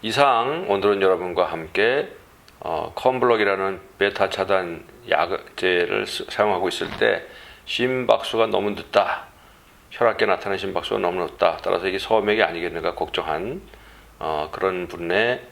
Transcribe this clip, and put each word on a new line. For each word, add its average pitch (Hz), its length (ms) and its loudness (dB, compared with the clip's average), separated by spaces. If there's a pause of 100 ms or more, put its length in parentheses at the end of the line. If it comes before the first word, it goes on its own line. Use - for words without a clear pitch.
이상 135 640 2
오늘은 98 340 4
여러분과 90 440 2
함께, 98 640 0 (520)
어, - 340 -4
컴블럭이라는 104 840 2 (180)
베타 98 320 2
차단 92 540 -2 (240)
약제를 90 960 0
쓰-, - 220 -8
사용하고 95 400 0
있을 85 300 -4
때 110 260 2 (400)
심박수가 117 800 0
너무 104 240 0
늦다, - 560 -2 (640)
혈압계 113 360 2
나타나는 95 320 -2
심박수가 95 420 -4
너무 90 240 -2
늦다, 82 340 0
따라서 92 280 -2
이게 95 120 -2
소맥이 107 440 2
아니겠는가 85 520 -2
걱정한, 87 680 -6 (560)
어, 76 340 -4
그런 92 360 -2
분의 90 640 -2